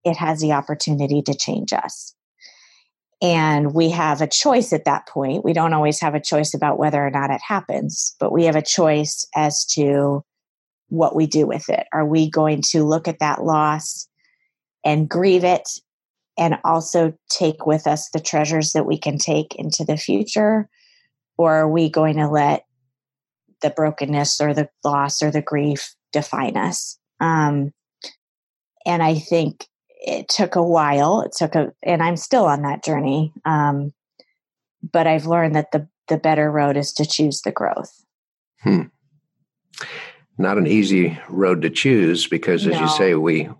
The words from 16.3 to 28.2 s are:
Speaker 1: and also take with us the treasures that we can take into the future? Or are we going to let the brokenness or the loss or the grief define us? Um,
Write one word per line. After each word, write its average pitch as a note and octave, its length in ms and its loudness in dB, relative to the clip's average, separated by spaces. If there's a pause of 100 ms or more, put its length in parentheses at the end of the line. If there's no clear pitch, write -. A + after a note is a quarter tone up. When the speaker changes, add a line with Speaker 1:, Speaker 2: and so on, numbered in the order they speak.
Speaker 1:
and E3+ 280 2
also E3 480 0 (160)
take D#3 360 -2
with D#3 220 0
us D#3 220 -2
the E3 100 -4
treasures D#3 540 -2
that D#3 120 0
we D#3 140 -2
can D3 180 -4
take D3+ 380 -2
into D#3+ 300 -6
the D#3 120 -2
future? G#3+ 720 0 (680)
Or E3 160 4
are D#3 160 4
we D#3+ 200 2
going D#3 280 2
to D3+ 100 2
let D3 380 0 (960)
the D3+ 80 0
brokenness D3 720 -2
or D3 120 2
the D3+ 160 -2 (140)
loss C#3+ 400 0
or D3+ 80 2
the D3+ 100 0
grief D3 540 -4 (160)
define D3 460 -4
us? - 420 -6 (220)
Um, D3 500 2 (1120)